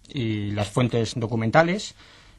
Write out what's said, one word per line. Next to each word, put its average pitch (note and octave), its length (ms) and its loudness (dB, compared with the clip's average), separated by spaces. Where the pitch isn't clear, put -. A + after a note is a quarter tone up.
y G#2+ 420 -2
las G#2 160 -2
fuentes A#2 480 0
documentales A#2+ 800 0